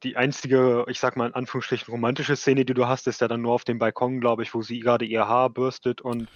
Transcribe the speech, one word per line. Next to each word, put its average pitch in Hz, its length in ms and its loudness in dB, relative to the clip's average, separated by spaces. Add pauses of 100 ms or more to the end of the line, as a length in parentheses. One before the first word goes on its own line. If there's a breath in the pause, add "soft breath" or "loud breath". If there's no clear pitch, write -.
die 127 120 -8
einzige, 127 720 2
ich 127 120 -8
sag 123 180 0
mal 120 100 0
in 120 60 -8
Anführungsstrichen, 123 580 -6
romantische 127 440 0
Szene, 135 300 2
die 127 80 -2
du 123 140 2
hast, 127 200 -2
ist - 140 -2
ja 120 60 4
dann 117 140 -4
nur 117 120 2
auf 123 120 0
dem 117 140 -2
Balkon, 123 420 -2
glaub 117 180 2
ich, 110 140 -8
wo 117 80 -2
sie 117 180 -8
gerade 117 260 2
ihr 110 220 0
Haar 123 220 4
bürstet 127 520 -4
und, 120 340 -6